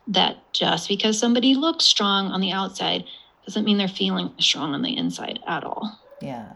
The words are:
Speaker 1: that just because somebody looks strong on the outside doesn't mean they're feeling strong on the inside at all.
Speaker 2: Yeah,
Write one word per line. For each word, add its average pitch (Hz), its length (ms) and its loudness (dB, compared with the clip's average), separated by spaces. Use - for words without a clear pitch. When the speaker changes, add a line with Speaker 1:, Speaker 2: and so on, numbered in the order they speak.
Speaker 1:
that 185 280 0
just 170 360 0
because 214 280 0
somebody 240 380 4
looks 320 300 2
strong 196 480 4
on 190 80 0
the 190 100 0
outside 185 540 -2
doesn't 208 180 -2
mean 208 140 4
they're 196 100 2
feeling 185 520 -2
strong - 340 0
on 123 80 -4
the - 140 -4
inside - 500 -4
at 165 160 -2
all. - 340 -6
Speaker 2:
Yeah, 120 360 -10